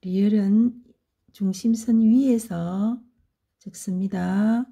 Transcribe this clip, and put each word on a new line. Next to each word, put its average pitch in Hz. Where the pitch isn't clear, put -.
리을은 208
중심선 226
위에서 220
적습니다. 196